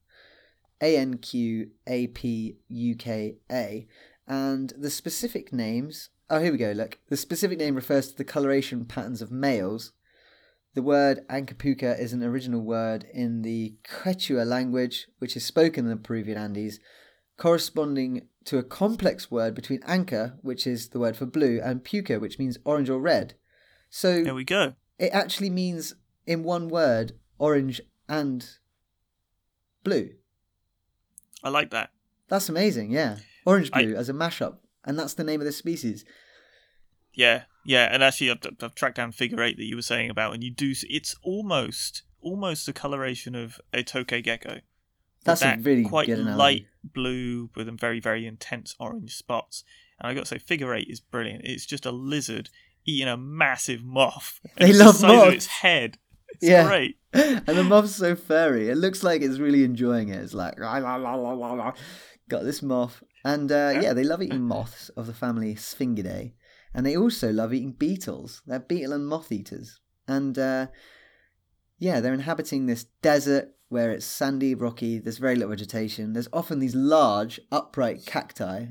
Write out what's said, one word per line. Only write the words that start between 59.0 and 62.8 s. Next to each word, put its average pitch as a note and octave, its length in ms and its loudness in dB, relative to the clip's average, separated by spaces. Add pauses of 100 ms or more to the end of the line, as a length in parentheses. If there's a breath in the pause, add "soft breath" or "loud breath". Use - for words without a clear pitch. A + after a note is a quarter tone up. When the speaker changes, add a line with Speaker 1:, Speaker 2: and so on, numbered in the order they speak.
Speaker 1:
like E3 180 2
it's C3 160 0
really C#3+ 240 6
enjoying A#2+ 460 2
it. G2 120 -6
It's G2 140 -12
like, F2+ 240 -6
"Rah, A2+ 200 -4
rah, B2+ 180 -4
rah, C3 180 -4
rah, B2 200 -4
rah, A#2+ 200 -6
rah." A#2+ 180 -6 (560 loud breath)
Got B2 140 -4
this C#3+ 180 -4
moth. B2+ 420 -4 (220)